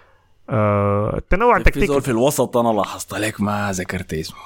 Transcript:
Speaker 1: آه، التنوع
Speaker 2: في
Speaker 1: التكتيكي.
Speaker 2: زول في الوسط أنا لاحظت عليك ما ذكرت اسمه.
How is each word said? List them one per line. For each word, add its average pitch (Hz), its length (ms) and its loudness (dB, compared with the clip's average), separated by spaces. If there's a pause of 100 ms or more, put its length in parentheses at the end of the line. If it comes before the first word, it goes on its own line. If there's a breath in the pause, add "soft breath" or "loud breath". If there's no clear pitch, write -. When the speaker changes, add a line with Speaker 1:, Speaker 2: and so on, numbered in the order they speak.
(500 soft breath)
Speaker 1:
آه، 104 680 0
التنوع 233 360 2
Speaker 2:
في 185 60 2
Speaker 1:
التكتيكي. - 280 0
Speaker 2:
زول 139 140 2
في 135 100 -2
الوسط 123 460 2
أنا 117 200 2
لاحظت - 360 -4
عليك 107 280 -4
ما 104 300 -2
ذكرت 90 420 -6
اسمه. 80 320 -8